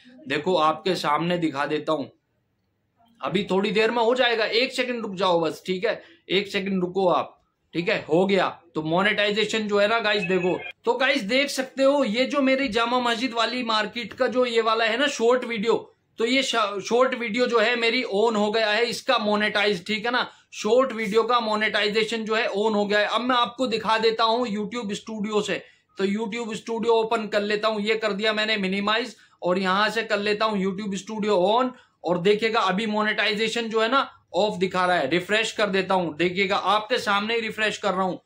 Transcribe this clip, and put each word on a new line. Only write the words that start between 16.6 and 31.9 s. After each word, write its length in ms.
शॉर्ट 340
वीडियो 320
जो 120
है 180
मेरी 280
on 320
हो 140
गया 200
है, 160
इसका 320
मोनेटाइज, 680
ठीक 200
है 60
ना, 140
शॉर्ट 400
वीडियो 300
का 180
मोनेटाइजेशन 840
जो 100
है 140
on 260
हो 120
गया 120
है। 80
अब 140
मैं 160
आपको 300
दिखा 320
देता 260
हूँ 220
YouTube 480
स्टूडियो 480
से, 140
तो 80
YouTube 500
स्टूडियो 380
ओपन 320
कर 160
लेता 260
हूँ, 140
ये 140
कर 160
दिया 200
मैंने 260
मिनिमाइज 560
और 160
यहाँ 320
से 120
कर 160
लेता 260
हूँ 140
YouTube 380
स्टूडियो 400
on 180